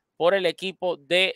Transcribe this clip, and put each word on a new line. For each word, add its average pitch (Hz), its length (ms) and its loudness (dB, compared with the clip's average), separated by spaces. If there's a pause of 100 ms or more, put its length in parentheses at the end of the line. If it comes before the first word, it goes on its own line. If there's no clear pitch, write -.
(180)
por 170 160 2
el 190 140 0
equipo 175 500 -6
de 170 380 0